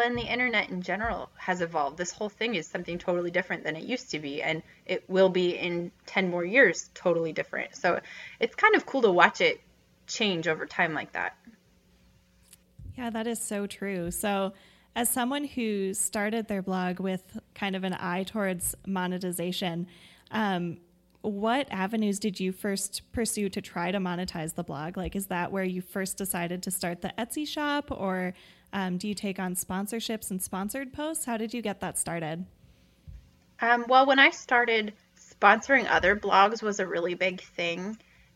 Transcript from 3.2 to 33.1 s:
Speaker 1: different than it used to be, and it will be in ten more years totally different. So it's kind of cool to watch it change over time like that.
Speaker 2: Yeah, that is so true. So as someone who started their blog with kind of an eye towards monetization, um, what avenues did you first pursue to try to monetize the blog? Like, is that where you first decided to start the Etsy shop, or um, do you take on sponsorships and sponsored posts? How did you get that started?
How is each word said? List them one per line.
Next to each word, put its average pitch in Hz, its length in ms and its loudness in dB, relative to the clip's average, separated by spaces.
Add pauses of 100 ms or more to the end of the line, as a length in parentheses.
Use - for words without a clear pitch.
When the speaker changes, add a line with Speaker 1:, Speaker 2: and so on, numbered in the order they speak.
Speaker 1:
different 180 320 -2
than 156 120 -4
it 160 80 -10
used - 280 -6
to 151 80 -4
be, 147 240 -6
and 160 180 -2 (240)
it 180 240 -4
will 190 200 6
be 180 280 2
in 175 340 -4 (140)
ten 190 240 0
more 175 160 0
years 214 480 4
totally 165 400 0
different. - 420 -6
So - 240 2 (400)
it's - 140 0
kind 427 220 6
of - 100 2
cool 269 160 -2
to 214 100 8
watch 175 300 6
it 165 200 2 (440)
change 175 420 -2
over 160 200 0
time 170 260 0
like - 200 -6
that. 87 220 -6 (1600)
Speaker 2:
Yeah, 240 140 -6
that 220 160 -2
is 226 160 -2
so 202 240 -2
true. 190 460 -4
So 196 420 0 (420)
as 233 140 0
someone 269 340 -2
who 214 520 -2
started 214 520 -2
their 196 140 -2
blog 185 380 -2
with 185 400 -4 (160)
kind 196 200 -2
of 190 80 -4
an 190 100 -2
eye 180 320 -2
towards 190 500 -2 (100)
monetization, 180 1040 -2 (420)
um, 185 480 -2 (440)
what 220 500 0
avenues 202 480 0
did 208 200 -2
you 185 120 0
first - 600 -4
pursue 214 380 -2
to 202 100 -8
try 180 320 -4
to 202 60 0
monetize 180 560 -4
the 175 100 -4
blog? 160 340 -8
Like, 180 180 -4
is 196 120 -4
that 175 240 -2
where 190 120 -2
you 185 180 -2
first 185 340 -6
decided 180 480 -4
to 190 80 -6
start 175 300 -4
the 185 160 -6
Etsy 294 300 -4
shop, 294 440 -2
or 185 440 -2 (360)
um, 185 260 -2
do 190 100 -4
you 208 80 -2
take 196 240 -4
on 185 160 -2
sponsorships 220 760 -4
and 185 100 -4
sponsored 254 520 -6
posts? 311 320 -4
How 233 120 -2
did 220 160 -4
you 240 80 -4
get 202 200 -4
that 180 160 -4
started? 165 480 -4 (1160)